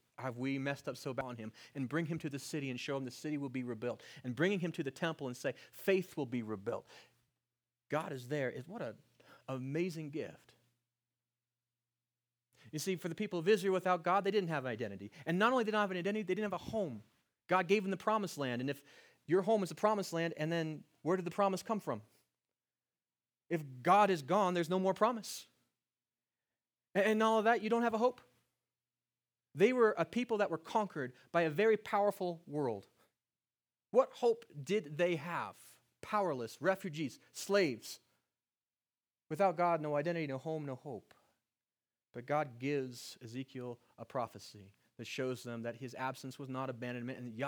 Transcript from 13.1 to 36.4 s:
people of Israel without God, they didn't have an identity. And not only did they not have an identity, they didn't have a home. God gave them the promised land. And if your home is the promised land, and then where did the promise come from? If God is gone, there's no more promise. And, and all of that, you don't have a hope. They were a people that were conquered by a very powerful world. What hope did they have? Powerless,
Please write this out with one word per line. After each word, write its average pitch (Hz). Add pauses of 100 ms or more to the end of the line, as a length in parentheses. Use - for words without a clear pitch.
people 196
of 165
Israel 196
without 180
God, 185
they 196
didn't 190
have 143
an 127
identity. 104 (140)
And 170
not 220
only 247
did 208
they 214
not 208
have 196
an 185
identity, 202
they 185
didn't 208
have 180
a -
home. 160 (460)
God 180
gave 196
them 190
the 185
promised 214
land. 123
And 135
if 139 (460)
your 180
home 214
is 180
the 160
promised 208
land, 165
and 151
then 160 (180)
where 175
did 180
the 175
promise 190
come 214
from? 117 (1500)
If 165 (240)
God 196
is 175
gone, 180
there's 170
no 185
more 190
promise. 220 (1500)
And, 196
and 220
all 220
of 208
that, 226
you 214
don't 233
have 233
a 226
hope. 247 (1300)
They 202
were 226
a 165
people 233
that 202
were 160
conquered 160 (220)
by 170
a 165
very 208
powerful 202
world. 135 (1040)
What 254
hope 233 (180)
did 156
they 175
have? 135 (460)
Powerless, 151